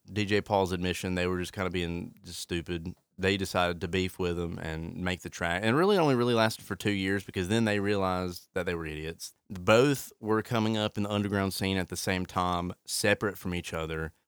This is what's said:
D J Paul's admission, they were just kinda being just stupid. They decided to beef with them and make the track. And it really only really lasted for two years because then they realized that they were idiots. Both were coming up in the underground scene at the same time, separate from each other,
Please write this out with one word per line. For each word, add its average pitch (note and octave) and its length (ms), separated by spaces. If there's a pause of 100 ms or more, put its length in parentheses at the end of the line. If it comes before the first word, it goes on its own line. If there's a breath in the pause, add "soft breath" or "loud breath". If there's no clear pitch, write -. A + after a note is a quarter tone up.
(120)
D G#2 120
J G2+ 160
Paul's F#2+ 320
admission, F2+ 420
they F2+ 140
were F2+ 100
just F2+ 140
kinda F#2 180
being E2+ 440 (100)
just E2+ 160
stupid. F2 540 (220)
They F#2+ 200
decided F2+ 460
to E2+ 60
beef F#2 300
with F2 180
them F2 220
and D#2+ 380
make F2+ 260
the E2+ 80
track. F2 320
And A2+ 140
it - 20
really G3 200
only D3 180
really A#2+ 180
lasted A2 300
for G#2 100
two G#2 160
years G2 320
because F#2 240
then A2+ 180
they G#2 140
realized F#2 760
that F2+ 120
they F2+ 80
were E2 120
idiots. D#2 480 (140)
Both A2+ 680
were A2 240
coming A2 340
up G#2+ 200
in G#2 80
the G#2 80
underground G2+ 420
scene F#2+ 220
at F#2 140
the F#2 60
same F#2 300
time, F2+ 460 (140)
separate G2+ 520
from F2+ 160
each F2 180
other, D#2+ 400 (160)